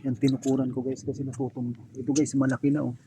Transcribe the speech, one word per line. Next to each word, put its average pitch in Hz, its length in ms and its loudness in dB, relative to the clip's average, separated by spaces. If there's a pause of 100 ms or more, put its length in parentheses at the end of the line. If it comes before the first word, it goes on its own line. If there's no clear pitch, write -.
Yan, 127 80 0
tinukuran 131 560 2
ko, 131 80 -4
guys, 131 240 -4
kasi 139 240 -4
natutumba. 123 560 -6 (160)
Ito, 135 160 0
guys, 147 240 4
malaki 131 320 4
na, 143 160 2
oh. 120 80 -4 (120)